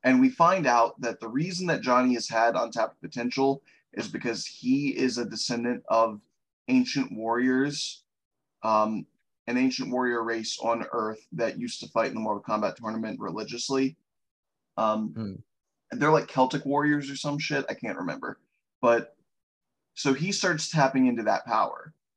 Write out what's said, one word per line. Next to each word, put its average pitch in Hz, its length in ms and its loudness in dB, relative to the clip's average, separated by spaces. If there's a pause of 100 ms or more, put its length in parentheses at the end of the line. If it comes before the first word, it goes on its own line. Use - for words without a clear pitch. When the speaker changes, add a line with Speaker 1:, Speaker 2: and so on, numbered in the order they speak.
Speaker 1:
And 127 180 6
we 131 100 8
find 170 360 4
out 117 340 4
that 117 200 -6
the 113 80 -8
reason 175 400 -4
that 156 140 0
Johnny 127 320 4
has 113 140 -4
had 117 280 2
untapped - 440 -2
potential 135 640 -2 (300)
is 104 140 -6
because - 400 -6
he 135 500 0
is 127 220 0
a 117 60 -2
descendant 117 640 -4
of 110 320 2 (480)
ancient 127 420 2
warriors, 127 920 0 (580)
um, 107 440 2 (400)
an 120 100 -2
ancient 127 340 0
warrior 120 320 0
race 113 380 -4
on 117 320 -2
Earth 110 400 -4
that 113 260 -4
used 120 220 -8
to - 80 -12
fight 113 220 0
in - 40 -10
the 110 60 -6
Mortal 107 220 -4
Kombat 107 340 -2
tournament 110 420 -6
religiously. 120 760 -4 (800)
Um, 110 380 0
Speaker 2:
Hmm. 104 200 -8 (560)
Speaker 1:
and 123 100 -6
they're, 147 120 4
like, 151 160 2
Celtic 131 380 0
warriors 143 440 2
or 139 60 -10
some 147 220 -4
shit. 143 300 -4
I - 60 -6
can't - 240 -8
remember. - 400 -8 (440)
But 117 340 2 (800)
so 139 180 2
he 151 180 0
starts 180 400 -2
tapping 135 360 4
into 117 180 0
that 107 220 0
power, - 480 -2 (220)